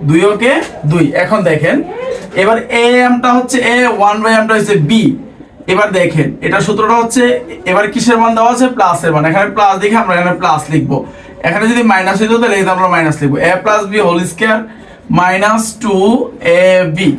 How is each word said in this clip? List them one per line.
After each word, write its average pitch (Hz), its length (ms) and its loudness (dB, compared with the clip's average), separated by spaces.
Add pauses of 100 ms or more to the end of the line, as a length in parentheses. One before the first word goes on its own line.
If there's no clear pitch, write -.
দুই 165 120 4 (100)
ওকে 233 220 0 (380)
দুই। 165 140 2 (180)
এখন 208 160 0 (100)
দেখেন, 156 260 0 (640)
এবার 220 160 2 (240)
এ - 20 2 (240)
এমটা 247 300 0
হচ্ছে 247 200 -2 (160)
এ - 20 0 (240)
ওয়ান 208 240 2
বাই 220 160 2
এমটা 220 180 0
হচ্ছে 208 180 0 (140)
বি। 220 140 2 (680)
এবার 202 160 2 (120)
দেখেন, 160 280 0 (180)
এটা 190 200 0
সূত্রটা 220 360 0
হচ্ছে, 226 220 0 (480)
এবার 202 220 0
কিসের 233 280 2
মান 226 160 2
দেওয়া 233 180 4
আছে? 254 100 2 (120)
প্লাসের 175 380 0
মান। 147 140 0
এখানে 196 180 0 (100)
প্লাস 202 160 2 (100)
দেখে 214 200 2
আমরা 185 160 -2
এখানে 175 220 0
প্লাস 165 200 0 (120)
লিখবো, 139 240 0 (500)
এখানে 208 240 -2
যদি 240 200 0
মাইনাস 190 300 0
হইতো 220 200 2
তাহলে 208 180 2
এই 185 80 0
যে 185 80 0
আমরা 185 200 0
মাইনাস 160 260 0
লিখবো। 143 160 0 (120)
A 185 40 2 (100)
plus 214 280 0
B - 20 -8 (120)
whole 170 180 0 (100)
square 220 280 0 (580)
minus 196 440 0 (200)
টু 202 120 0 (640)
এ 185 40 4 (340)
বি 185 220 0